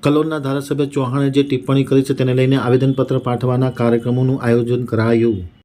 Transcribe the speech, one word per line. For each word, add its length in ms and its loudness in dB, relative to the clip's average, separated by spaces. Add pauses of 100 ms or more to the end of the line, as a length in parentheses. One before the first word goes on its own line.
કલોલના 380 0
ધારાસભ્ય 460 -4
ચૌહાણે 440 -2
જે 140 2
ટિપ્પણી 400 0
કરી 200 2
છે 100 -2
તેને 200 0
લઈને 220 2
આવેદનપત્ર 640 0
પાઠવવાના 520 0
કાર્યક્રમોનું 720 0
આયોજન 420 0
કરાયું. 640 0 (160)